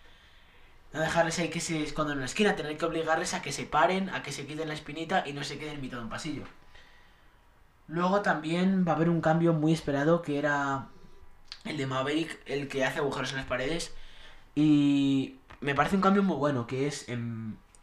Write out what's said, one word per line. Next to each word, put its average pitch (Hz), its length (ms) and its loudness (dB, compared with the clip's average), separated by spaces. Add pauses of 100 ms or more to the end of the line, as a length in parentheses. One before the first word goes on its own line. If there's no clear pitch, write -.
(920)
no 156 80 -6
dejarles 165 400 0
ahí 160 80 0
que 170 100 -6
se 160 240 -4
escondan 147 300 -2
en 139 60 -4
una 131 80 -4
esquina, 202 280 2
tener 151 240 -6
que 165 60 -2
obligarles 160 500 0
a 180 80 -6
que 143 80 -6
se 131 140 -6
paren, 180 460 2
a 131 120 -6
que 139 80 -10
se 139 160 -8
quiten 151 220 -6
la 151 60 -6
espinita 160 520 -2
y 147 60 -8
no 143 100 -8
se 143 160 -8
queden 151 160 -8
en 143 60 -8
mitad 127 160 -8
de 117 80 -8
un 110 60 -10
pasillo. 117 340 -8 (1400)
Luego 180 320 2
también 180 640 2
va 165 60 2
a - 20 4
haber 160 140 4
un 170 120 4
cambio 165 320 4
muy 156 200 4
esperado, 156 500 2
que 143 160 -2
era 143 520 0 (720)
el 160 120 -6
de 135 100 -2
Maverick, 143 600 -2
el 139 220 -4
que 135 160 -2
hace 131 160 -2
agujeros 135 300 -2
en 139 80 -6
las 135 80 -6
paredes. 131 460 -4 (600)
Y 143 840 4 (220)
me 143 140 -2
parece 151 220 2
un 190 60 2
cambio 196 200 6
muy 180 140 2
bueno, 135 320 0
que 131 180 0
es, - 220 -6
em, 113 480 -6 (260)